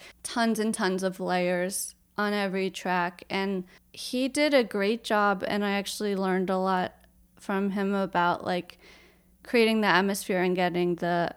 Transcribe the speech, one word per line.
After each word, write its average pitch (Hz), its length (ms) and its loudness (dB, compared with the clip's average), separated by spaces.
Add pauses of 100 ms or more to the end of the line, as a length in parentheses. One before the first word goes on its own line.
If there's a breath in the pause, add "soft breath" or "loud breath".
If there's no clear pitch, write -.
(240 loud breath)
tons 226 360 0
and 214 140 0
tons 190 300 -2
of 185 160 -2
layers 180 760 -2 (220)
on 208 160 0
every 196 360 -2
track. 180 600 -2
And 196 360 -2 (260 loud breath)
he - 360 -4
did 294 260 0
a 262 100 6
great 208 400 -2
job, 202 440 2
and 208 180 0
I 202 60 0
actually 202 440 -2
learned 190 340 0
a 190 80 0
lot 185 380 0 (420)
from 196 340 -2
him 196 220 -2
about, 175 520 0
like, 180 320 -4 (720 soft breath)
creating 220 320 4
the 208 60 2
atmosphere 190 560 2
and 180 120 2
getting 175 400 0
the 175 420 0